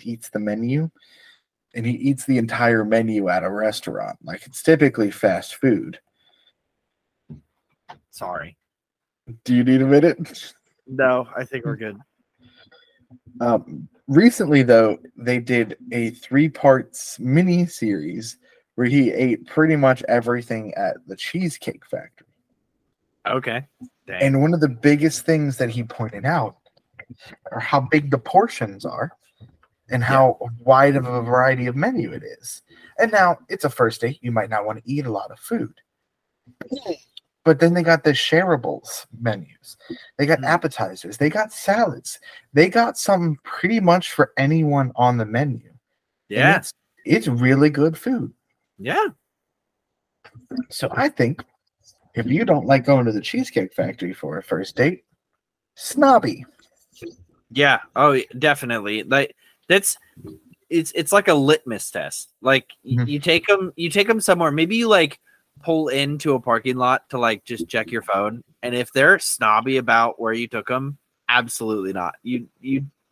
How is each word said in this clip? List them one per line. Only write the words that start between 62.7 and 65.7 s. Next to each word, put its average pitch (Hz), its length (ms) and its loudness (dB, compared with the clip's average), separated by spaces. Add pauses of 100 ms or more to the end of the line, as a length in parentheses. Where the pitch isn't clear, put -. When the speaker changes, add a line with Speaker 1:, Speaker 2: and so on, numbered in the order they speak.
Speaker 2:
y-, 127 140 -4
Speaker 1:
Mm-hmm. 123 120 -2
Speaker 2:
you 147 100 -4
take 165 300 0
'em, 190 260 0
you 165 140 -4
take 202 200 0
'em 226 120 2
somewhere. 175 300 2
Maybe 165 260 0
you, 233 100 0
like, 175 320 2 (420)
pull 160 280 -2